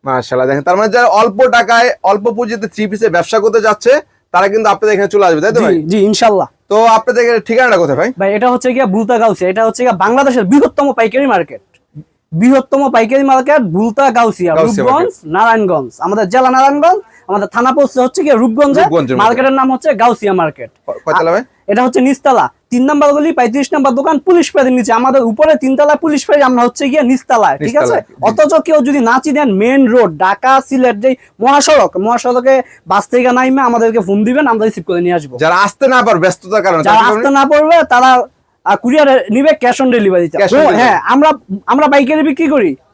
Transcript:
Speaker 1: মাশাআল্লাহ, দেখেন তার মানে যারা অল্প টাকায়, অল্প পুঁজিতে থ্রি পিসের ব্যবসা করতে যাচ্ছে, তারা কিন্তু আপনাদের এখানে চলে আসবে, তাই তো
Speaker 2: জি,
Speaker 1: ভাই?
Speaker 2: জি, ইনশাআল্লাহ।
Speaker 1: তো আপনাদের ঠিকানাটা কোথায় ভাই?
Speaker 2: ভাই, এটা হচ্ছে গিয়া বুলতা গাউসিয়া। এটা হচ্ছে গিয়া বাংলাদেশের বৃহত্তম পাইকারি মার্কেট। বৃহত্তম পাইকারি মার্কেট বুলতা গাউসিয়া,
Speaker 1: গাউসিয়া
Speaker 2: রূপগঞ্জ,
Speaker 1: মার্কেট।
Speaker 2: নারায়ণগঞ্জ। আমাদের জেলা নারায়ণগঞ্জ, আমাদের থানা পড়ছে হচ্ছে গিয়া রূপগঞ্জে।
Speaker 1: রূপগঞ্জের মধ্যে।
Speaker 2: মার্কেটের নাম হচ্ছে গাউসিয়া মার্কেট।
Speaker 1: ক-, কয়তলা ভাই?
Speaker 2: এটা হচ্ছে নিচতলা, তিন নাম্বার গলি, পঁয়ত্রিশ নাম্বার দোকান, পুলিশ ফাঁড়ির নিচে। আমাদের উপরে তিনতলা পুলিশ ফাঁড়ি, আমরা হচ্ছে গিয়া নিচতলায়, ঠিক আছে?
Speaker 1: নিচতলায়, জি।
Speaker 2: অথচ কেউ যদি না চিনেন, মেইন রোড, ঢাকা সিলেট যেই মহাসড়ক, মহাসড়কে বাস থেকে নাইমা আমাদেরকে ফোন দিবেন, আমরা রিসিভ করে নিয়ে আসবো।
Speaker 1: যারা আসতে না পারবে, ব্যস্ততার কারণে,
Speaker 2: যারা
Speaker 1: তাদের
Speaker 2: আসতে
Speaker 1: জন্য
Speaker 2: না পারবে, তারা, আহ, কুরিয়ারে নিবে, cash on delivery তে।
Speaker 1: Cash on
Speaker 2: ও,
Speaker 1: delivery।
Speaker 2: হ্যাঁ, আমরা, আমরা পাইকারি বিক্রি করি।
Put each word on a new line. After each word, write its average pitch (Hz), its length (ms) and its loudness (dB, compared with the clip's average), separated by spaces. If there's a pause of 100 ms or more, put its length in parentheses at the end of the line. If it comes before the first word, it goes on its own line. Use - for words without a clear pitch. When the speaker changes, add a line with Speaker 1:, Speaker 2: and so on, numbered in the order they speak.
Speaker 1:
মাশাআল্লাহ, 127 420 -2
দেখেন 139 160 -2
তার 180 140 0
মানে 214 120 0
যারা 240 180 2
অল্প 214 400 2
টাকায়, 233 420 2 (140)
অল্প 202 260 0
পুঁজিতে 220 380 -6
থ্রি 214 200 -6
পিসের 208 220 -2
ব্যবসা 175 300 -2
করতে 214 220 0
যাচ্ছে, 226 300 0 (400)
তারা 185 160 0
কিন্তু 214 220 -2
আপনাদের 214 240 -2
এখানে 196 140 -2
চলে 202 180 0
আসবে, 160 160 2
তাই 208 100 0
তো 233 80 0
Speaker 2:
জি, 202 60 0
Speaker 1:
ভাই? 165 180 0
Speaker 2:
জি, 175 140 -2
ইনশাআল্লাহ। 202 500 0 (220)
Speaker 1:
তো 220 160 2
আপনাদের 226 560 0
ঠিকানাটা 226 360 0
কোথায় 143 200 0
ভাই? 214 220 -2
Speaker 2:
ভাই, 196 140 -2
এটা 220 160 0
হচ্ছে 254 240 -2
গিয়া 262 120 0
বুলতা 220 320 -2
গাউসিয়া। 202 320 0
এটা 220 160 0
হচ্ছে 226 180 -2
গিয়া 240 100 0
বাংলাদেশের 240 500 0
বৃহত্তম 277 500 0
পাইকারি 233 320 -2
মার্কেট। 170 360 -4 (680)
বৃহত্তম 269 600 0
পাইকারি 240 320 0
মার্কেট 269 380 2
বুলতা 220 500 -2
গাউসিয়া, 196 440 0
Speaker 1:
গাউসিয়া 202 300 0
Speaker 2:
রূপগঞ্জ, 277 180 0
Speaker 1:
মার্কেট। 165 300 -8
Speaker 2:
নারায়ণগঞ্জ। 190 680 0
আমাদের 190 300 -4
জেলা 254 200 2
নারায়ণগঞ্জ, 294 520 2 (260)
আমাদের 196 200 -4
থানা 247 240 -2
পড়ছে 269 300 0
হচ্ছে 262 220 -2
গিয়া 277 120 2
রূপগঞ্জে। 262 460 0
Speaker 1:
রূপগঞ্জের 147 340 2
মধ্যে। - 0 -
Speaker 2:
মার্কেটের 240 380 0
নাম 269 180 0
হচ্ছে 262 220 -2
গাউসিয়া 214 400 0
মার্কেট। 156 360 -4 (180)
Speaker 1:
ক-, - 180 -10
কয়তলা 165 260 0
ভাই? 214 120 -2 (240)
Speaker 2:
এটা 208 160 0
হচ্ছে 254 180 -2
নিচতলা, 254 480 0 (200)
তিন 247 140 -2
নাম্বার 294 300 2
গলি, 302 180 0
পঁয়ত্রিশ 254 420 -2
নাম্বার 269 200 0
দোকান, 294 260 -2
পুলিশ 349 320 0
ফাঁড়ির 262 220 0
নিচে। 233 200 -2
আমাদের 254 280 0
উপরে 294 340 2
তিনতলা 285 400 0
পুলিশ 294 300 -2
ফাঁড়ি, 294 160 0
আমরা 254 220 2
হচ্ছে 240 260 -2
গিয়া 294 140 0
নিচতলায়, 233 540 0
ঠিক 226 200 -6
আছে? - 160 0
Speaker 1:
নিচতলায়, - 80 -2
জি। - 420 -2
Speaker 2:
অথচ 294 180 0
কেউ 311 240 0
যদি 285 140 0
না 240 240 0
চিনেন, 285 280 -2
মেইন 247 360 2
রোড, 208 300 2
ঢাকা 226 440 0
সিলেট 254 340 -2
যেই 247 200 -2 (240)
মহাসড়ক, 262 580 2
মহাসড়কে 247 640 0 (260)
বাস 190 200 -2
থেকে 247 240 0
নাইমা 262 320 0
আমাদেরকে 233 360 0
ফোন 202 240 -2
দিবেন, 254 240 0
আমরা 226 180 -2
রিসিভ 214 220 -4
করে 175 140 -2
নিয়ে 175 140 0
আসবো। 139 220 -6
Speaker 1:
যারা 160 180 0
আসতে 202 320 0
না 254 140 2
পারবে, 202 200 0
ব্যস্ততার 185 420 -2
কারণে, 170 200 0
Speaker 2:
যারা 208 120 2
Speaker 1:
তাদের 220 160 2
Speaker 2:
আসতে 226 160 -2
Speaker 1:
জন্য 277 120 2
Speaker 2:
না 277 60 2
পারবে, 302 300 2 (140)
তারা, 254 220 4 (540)
আহ, 202 100 2
কুরিয়ারে 269 400 2 (140)
নিবে, 269 200 2
cash 254 320 0
on 262 100 0
delivery 190 380 0
তে। - 80 -8
Speaker 1:
Cash 190 120 0
on 226 60 2
Speaker 2:
ও, - 20 4
Speaker 1:
delivery। 285 180 2
Speaker 2:
হ্যাঁ, 220 280 2
আমরা, 285 280 2 (360)
আমরা 285 200 0
পাইকারি 285 360 0
বিক্রি 311 240 -2
করি। 214 280 0 (180)